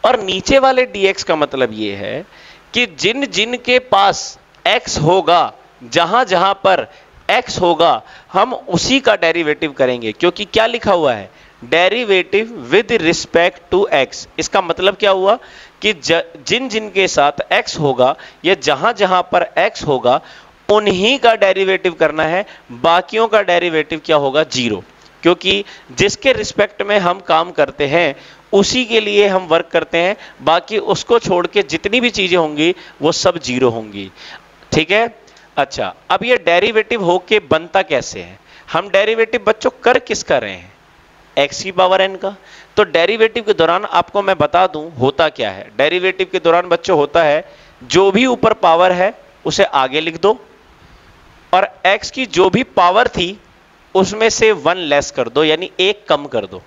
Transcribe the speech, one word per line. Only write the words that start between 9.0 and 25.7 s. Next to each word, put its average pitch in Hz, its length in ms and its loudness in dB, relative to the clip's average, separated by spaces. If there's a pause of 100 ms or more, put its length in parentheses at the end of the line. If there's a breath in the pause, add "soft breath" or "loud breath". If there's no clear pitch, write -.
derivative 160 560 -2
करेंगे, 123 380 -2
क्योंकि 175 360 -2
क्या 220 200 2
लिखा 226 260 -2
हुआ 147 200 2
है, 98 160 -10 (360 soft breath)
derivative 196 840 0 (160)
with 208 320 2
respect 170 720 0
to 180 80 2 (160)
x। - 320 -2 (120)
इसका 190 220 -2
मतलब 185 340 -2
क्या 202 160 0
हुआ 196 260 2 (440 loud breath)
कि 208 120 0
ज-, 160 280 -2 (260)
जिन 247 220 -4
जिन 214 200 -6
के 190 200 0
साथ 147 320 0 (120)
x - 260 -2
होगा 135 360 2 (300 loud breath)
या 185 100 2
जहां 156 400 -2
जहां 185 300 2
पर 175 200 0 (140)
x 202 280 -2
होगा, 127 320 2 (500 loud breath)
उन्हीं 208 500 2
का 233 180 4
derivative 190 580 0
करना 156 300 0
है, 180 200 -2 (280 loud breath)
बाकियों 180 540 0
का 208 160 2
derivative 170 600 -2
क्या 156 120 2
होगा, 143 280 0
ज़ीरो, 120 380 -4 (400)
क्योंकि 190 400 0 (300 loud breath)